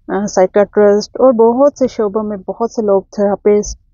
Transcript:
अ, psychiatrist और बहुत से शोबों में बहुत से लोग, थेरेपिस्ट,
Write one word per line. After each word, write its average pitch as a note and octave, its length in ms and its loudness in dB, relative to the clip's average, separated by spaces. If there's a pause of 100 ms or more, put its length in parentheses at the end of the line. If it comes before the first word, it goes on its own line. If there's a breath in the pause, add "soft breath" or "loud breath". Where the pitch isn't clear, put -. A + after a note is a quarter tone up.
(100)
अ, G3 160 -4
psychiatrist G3+ 960 0
और C4 120 4
बहुत A#3 460 2
से B3+ 100 0
शोबों G#3+ 340 -4
में G#3 180 -8
बहुत G3 340 -8
से A#3 80 -4
लोग, G3 240 0
थेरेपिस्ट, G#3 720 -2 (160)